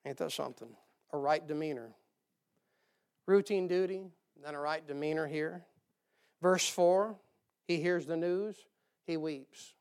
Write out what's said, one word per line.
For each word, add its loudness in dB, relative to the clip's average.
Ain't -6
that -2
something? -8
A -2
right 2
demeanor. -4
Routine 4
duty, -2
then -10
a -8
right -4
demeanor -2
here. -6
Verse 4
four, 4
he 0
hears 2
the -2
news, -2
he -4
weeps. -8